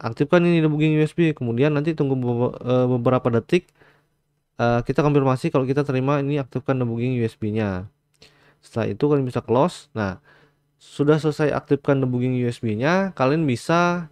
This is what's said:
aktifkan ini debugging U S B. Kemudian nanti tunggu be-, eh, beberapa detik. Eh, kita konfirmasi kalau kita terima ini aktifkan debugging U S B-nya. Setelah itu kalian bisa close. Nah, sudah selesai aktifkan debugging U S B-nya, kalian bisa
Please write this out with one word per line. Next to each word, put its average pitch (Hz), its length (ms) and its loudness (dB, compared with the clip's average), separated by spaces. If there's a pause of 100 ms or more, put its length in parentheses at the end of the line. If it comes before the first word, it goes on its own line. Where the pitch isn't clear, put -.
aktifkan 170 400 2
ini 170 160 4
debugging 156 400 2
U 156 80 4
S - 80 -6
B. 165 240 2
Kemudian 123 320 0
nanti 151 240 0
tunggu 139 240 0
be-, 120 480 -2
eh, 127 200 2 (120)
beberapa 127 320 0
detik. 113 400 0 (880)
Eh, 120 320 0
kita 135 160 0
konfirmasi 143 480 0
kalau 131 160 0
kita 139 160 -2
terima 135 320 -2
ini 143 240 -2
aktifkan 131 400 -4
debugging 120 400 -2
U 113 80 0
S - 80 -16
B-nya. 104 560 -4 (720)
Setelah 107 240 -4
itu 101 160 -4
kalian 143 240 2
bisa 120 160 -6
close. 135 480 -2
Nah, 98 240 -4 (640)
sudah 147 400 0
selesai 151 320 0
aktifkan 139 480 0
debugging 127 400 -2
U 120 80 0
S 120 160 -6
B-nya, 156 480 0
kalian 143 320 0
bisa 170 680 0